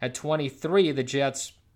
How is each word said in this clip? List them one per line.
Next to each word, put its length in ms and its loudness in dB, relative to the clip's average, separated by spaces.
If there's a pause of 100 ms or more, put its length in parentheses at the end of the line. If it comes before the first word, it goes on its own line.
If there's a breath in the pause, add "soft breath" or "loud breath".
At 120 -4
twenty-three, 800 0
the 100 0
Jets 480 -2 (240)